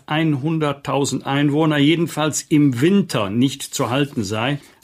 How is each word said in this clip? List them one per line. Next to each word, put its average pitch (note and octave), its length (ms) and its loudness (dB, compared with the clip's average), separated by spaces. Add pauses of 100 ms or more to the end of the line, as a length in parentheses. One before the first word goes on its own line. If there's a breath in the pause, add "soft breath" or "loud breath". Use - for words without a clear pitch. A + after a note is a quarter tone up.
einhunderttausend C#3+ 1200 -2
Einwohner, D3 500 2
jedenfalls D3+ 680 0
im D3 360 2
Winter, D#3+ 500 2
nicht B2 340 0
zu - 260 -4
halten C3+ 340 -2
sei. A2+ 360 -4 (240 soft breath)